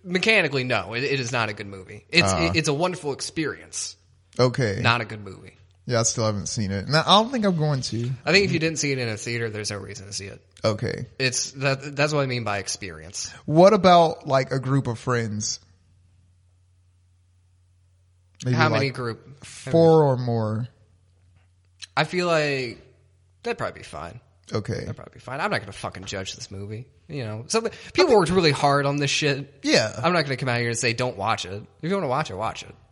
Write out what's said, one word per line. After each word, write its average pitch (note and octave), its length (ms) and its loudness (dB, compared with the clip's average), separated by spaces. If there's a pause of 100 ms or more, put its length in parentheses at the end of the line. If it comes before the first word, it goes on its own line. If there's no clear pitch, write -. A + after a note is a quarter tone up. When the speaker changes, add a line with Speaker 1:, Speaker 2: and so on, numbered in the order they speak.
Speaker 1:
mechanically, F3+ 600 2
no. G#2+ 300 0
It, A#2+ 100 -2
it C3+ 160 0
is A#2+ 120 -4
not A#2 160 0
a G#2+ 60 -6
good G#2 120 -10
movie. G2 440 -16
It's, D3+ 220 4
Speaker 2:
Uh. E2 200 2
Speaker 1:
it, - 60 0
it's D#3+ 100 0
a C#3+ 60 2
wonderful D3+ 380 -2
experience. G2 840 -8 (420)
Speaker 2:
Okay. A#2+ 440 0
Speaker 1:
Not A#2+ 180 4
a A2 60 -4
good G#2 180 -12
movie. - 300 -16 (320)
Speaker 2:
Yeah, A#2+ 140 2
I - 40 0
still A2+ 220 0
haven't G#2 200 -2
seen G#2 240 -4
it. G2 160 -4
And - 80 -2
I D#3 100 4
don't G#3+ 280 4
think A3+ 140 -2
I'm F3+ 100 2
going D3+ 260 0
to. A#2 280 -4 (140)
Speaker 1:
I D#3 80 2
think G3 120 6
if F3+ 80 0
you E3 60 0
didn't D#3+ 200 -2
see C#3+ 140 -2
it C3 60 -2
in A#2+ 100 -2
a G#2+ 80 -4
theater, A#2 340 -4
there's G#2 200 -6
no G#2 80 -6
reason G2+ 280 -14
to G2 60 -16
see G2 140 -10
it. - 140 -16 (240)
Speaker 2:
Okay. G#2+ 420 -2 (120)
Speaker 1:
It's, B2+ 340 -4
that, C#3 440 -4
that's D3 160 0
what D3 80 2
I C3+ 60 0
mean B2 180 -4
by G2+ 140 -2
experience. E2 720 -10 (140)
Speaker 2:
What F3 260 8
about, F3 560 6
like, C3+ 240 2
a C3+ 80 0
group C3 260 2
of A#2 120 -4
friends? A2+ 600 -2 (2750)
Maybe, B2+ 120 2
Speaker 1:
How D#3 120 6
many C#3 180 2
Speaker 2:
like, B2+ 80 -4
Speaker 1:
group? A#2+ 500 -10
Speaker 2:
four D#3+ 600 6
or C3 120 4
more. A#2 520 -2 (1300)
Speaker 1:
I D3+ 80 4
feel F3+ 220 -2
like C#3+ 520 0 (640)
that'd A#3+ 160 -6
probably G2 220 -6
be - 40 -16
fine. E2+ 360 -12 (320)
Speaker 2:
Okay. G#2+ 220 -4
Speaker 1:
That'd - 220 -8
probably - 180 -20
be A#2+ 60 -20
fine. C3+ 200 -10
I'm G3+ 100 -2
not C3+ 100 0
gonna G#2 120 -14
fucking - 320 -10
judge F#2+ 300 -8
this - 160 -16
movie. G#2 360 -12 (220)
You C#3+ 160 -8
know, A2 240 -8
so A3+ 120 0
people A3 140 -6 (200)
Speaker 2:
think F4 160 4
Speaker 1:
worked F#3 200 6
really E3+ 220 4
hard C#3+ 340 2
on C#3+ 100 0
this C#3+ 140 0
shit. C#3 420 -2 (100)
Speaker 2:
Yeah. C#3+ 300 2 (100)
Speaker 1:
I'm F3 100 2
not E3+ 100 2
gonna C#3 140 -2
come C3 120 -4
out A#2+ 120 0
here A#2+ 100 -2
and A#2 80 -4
say, A#2+ 140 2
"Don't B2 240 -2
watch G#2 280 -2
it." G2 180 -10 (200)
If D#3+ 80 -4
you G3+ 40 0
wanna F3+ 140 -2
watch C#3 220 -2
it, G2 60 -10
watch A2 260 -6
it. - 120 -18 (180)